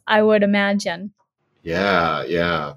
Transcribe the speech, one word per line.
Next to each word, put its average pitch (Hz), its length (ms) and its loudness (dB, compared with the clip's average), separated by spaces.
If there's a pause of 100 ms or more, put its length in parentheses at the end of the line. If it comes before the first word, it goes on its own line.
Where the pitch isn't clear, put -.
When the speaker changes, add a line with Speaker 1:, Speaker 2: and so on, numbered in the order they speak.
Speaker 1:
I 214 160 2
would 214 200 4
imagine. 202 720 -2 (500)
Speaker 2:
Yeah, 82 640 0
yeah, 82 520 -2